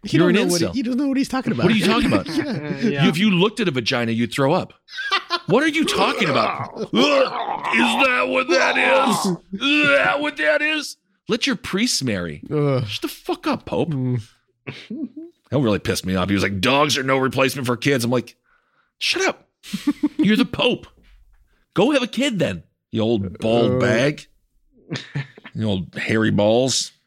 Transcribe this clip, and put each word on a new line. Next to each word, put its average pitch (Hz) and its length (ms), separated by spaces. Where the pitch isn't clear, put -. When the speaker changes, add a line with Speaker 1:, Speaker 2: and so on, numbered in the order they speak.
Speaker 1:
He - 140
Speaker 2:
"You're 175 140
Speaker 1:
don't 196 100
Speaker 2:
an - 60
Speaker 1:
know 175 40
what 170 100
he, 101 60
Speaker 2:
incel." 85 80
Speaker 1:
he 262 80
doesn't 240 160
know 285 80
what 269 100
he's 269 120
talking 254 240
about. 120 100
Speaker 2:
What 202 100
are 220 40
you 175 80
talking 220 260
about? 95 160
Speaker 1:
<laughs> - 80
Yeah. 302 80
Speaker 3:
Uh, 151 340
yeah. 143 140
Speaker 2:
You, 196 60
if 160 80
you 208 140
looked 190 280
at 202 80
a 160 40
vagina, 120 400
you'd 117 220
throw 143 200
up. 185 200
What 240 160
are 330 40
you 302 180
talking 196 440
about? 160 500
Speaker 1:
<laughs> - 20
Speaker 2:
Is - 100
that 247 1400
what 262 220
that 254 280
is? 208 840
Is 294 260
that 285 320
what 294 180
that 302 240
is? 302 360
Let 233 200
your 254 80
priests - 480
marry. 87 480
Speaker 1:
Ugh. 139 340
Speaker 2:
Shut 104 180
the 311 40
fuck - 400
up, 247 180
Pope. - 240
Speaker 1:
Mm. 127 320
Speaker 2:
That 127 100
really 107 200
pissed - 260
me 92 100
off. 90 140
He 101 60
was 95 80
like, 98 180
"Dogs 143 360
are 131 60
no 135 140
replacement 131 480
for 120 120
kids." 135 260
I'm 117 80
like, 120 240
"Shut - 280
up. - 200
<laughs> - 320
You're 214 200
the - 80
Pope. - 400
Go 226 180
have 262 120
a 240 40
kid 240 320
then, 101 220
you 110 100
old 104 380
bald 113 340
Speaker 1:
Uh. 127 60
Speaker 2:
bag. 120 480
You 110 120
old 95 280
hairy 110 360
balls. 113 600